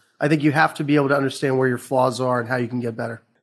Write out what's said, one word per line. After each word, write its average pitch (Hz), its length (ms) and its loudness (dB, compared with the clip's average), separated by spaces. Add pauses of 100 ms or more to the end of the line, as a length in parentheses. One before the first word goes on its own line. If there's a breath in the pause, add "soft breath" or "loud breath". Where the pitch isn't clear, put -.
(220)
I 143 80 2
think 151 140 2
you 151 100 4
have 160 220 2
to 151 100 -6
be 143 100 2
able 139 140 4
to 143 80 2
understand 131 420 0
where 131 80 4
your 123 100 0
flaws 127 440 0
are 123 180 0
and 113 80 -4
how 127 80 -4
you 123 140 -2
can 123 100 -4
get 117 160 -6
better. 117 260 -8 (220)